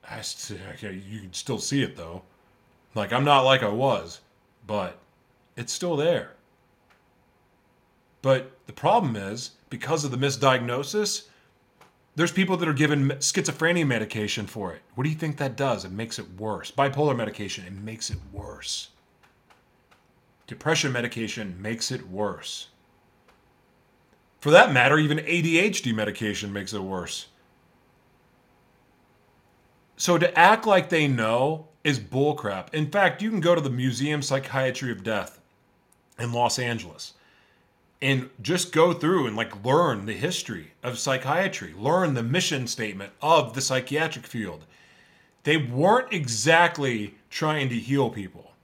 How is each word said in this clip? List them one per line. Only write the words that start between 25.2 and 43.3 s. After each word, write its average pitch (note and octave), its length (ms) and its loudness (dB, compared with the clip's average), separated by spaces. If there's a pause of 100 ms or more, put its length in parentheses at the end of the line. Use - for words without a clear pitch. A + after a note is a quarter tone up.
A E3+ 200 -2
D E3 180 2
H G3 220 2
D B2 140 -2
medication G#2 580 -4
makes G2+ 220 -8
it G2+ 80 -6
worse. F#2 460 -8 (2750)
So F3 220 2
to E3+ 200 2
act G#3 280 8
like F#3+ 240 4
they D#3 180 2
know B2 600 0 (140)
is C#3+ 160 0
bullcrap. A2 760 -2
In D3+ 160 -2
fact, F#3+ 320 2
you A3 80 -2
can G#3+ 100 -2
go E3+ 140 6
to E3+ 60 4
the C#3 100 -2
Museum B2+ 500 0
Psychiatry C3 720 -2
of F#2+ 100 -8
Death G#2 380 -4 (800)
in A#2 140 -6
Los A#2+ 260 0
Angeles A2 560 -8 (880)
and C3+ 260 0 (140)
just F3+ 280 -2
go E3+ 220 6
through E3 340 2
and, G#2+ 80 -4
like, G#2+ 300 -4
learn C3 400 4
the G#2+ 80 -6
history G2+ 600 -6 (100)
of B2+ 160 -6
psychiatry, C3+ 800 -2
learn D#3 340 2
the A#2+ 100 0
mission C3+ 440 0
statement G2 460 -8 (100)
of C#3+ 320 4